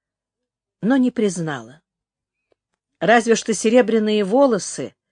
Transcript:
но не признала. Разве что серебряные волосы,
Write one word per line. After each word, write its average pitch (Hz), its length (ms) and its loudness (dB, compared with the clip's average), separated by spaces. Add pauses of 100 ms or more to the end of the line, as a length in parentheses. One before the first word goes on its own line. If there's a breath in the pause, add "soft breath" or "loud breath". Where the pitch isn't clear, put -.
(800)
но 240 160 0
не 254 140 2
признала. 160 720 -6 (1200)
Разве 226 340 2
что - 180 -4
серебряные 214 720 0
волосы, 202 720 -2 (180)